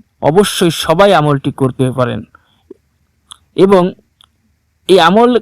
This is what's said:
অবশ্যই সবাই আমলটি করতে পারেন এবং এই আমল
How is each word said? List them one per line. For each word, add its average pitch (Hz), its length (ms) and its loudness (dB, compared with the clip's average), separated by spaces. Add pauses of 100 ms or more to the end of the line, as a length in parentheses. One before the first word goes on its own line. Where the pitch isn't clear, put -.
(220)
অবশ্যই 180 500 0
সবাই 190 420 0
আমলটি 147 380 -2
করতে 127 400 -4
পারেন 117 320 -6 (1300)
এবং 190 360 2 (960)
এই 185 120 4
আমল 220 420 2